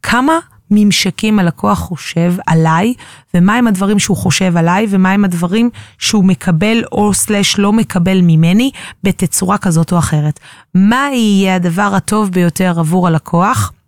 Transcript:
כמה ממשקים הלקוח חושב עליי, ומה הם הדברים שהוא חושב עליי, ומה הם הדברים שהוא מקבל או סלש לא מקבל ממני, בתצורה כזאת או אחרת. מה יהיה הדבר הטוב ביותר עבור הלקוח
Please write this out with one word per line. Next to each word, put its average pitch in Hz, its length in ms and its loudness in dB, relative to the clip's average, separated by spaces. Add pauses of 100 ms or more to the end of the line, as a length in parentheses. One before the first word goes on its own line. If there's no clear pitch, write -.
כמה 277 360 0 (320)
ממשקים 208 680 0
הלקוח 185 400 -2
חושב 175 560 -4 (120)
עליי, 160 480 2 (400)
ומה 185 200 4
הם 240 120 2
הדברים 202 320 0
שהוא 190 180 -2
חושב 185 400 -2
עליי, 175 340 2
ומה 190 200 2
הם 202 140 2
הדברים 185 460 0 (280)
שהוא 208 260 0
מקבל 190 680 0
או 202 220 0
סלש 202 440 -2
לא 202 140 2
מקבל 190 500 0
ממני, 175 480 2 (320)
בתצורה 190 560 -2
כזאת 165 340 0
או 175 60 2
אחרת. 151 420 -2 (340)
מה 226 380 2
יהיה 202 420 2
הדבר 185 400 -2
הטוב 208 360 -2
ביותר 175 500 0
עבור 175 260 0
הלקוח 170 680 0 (160)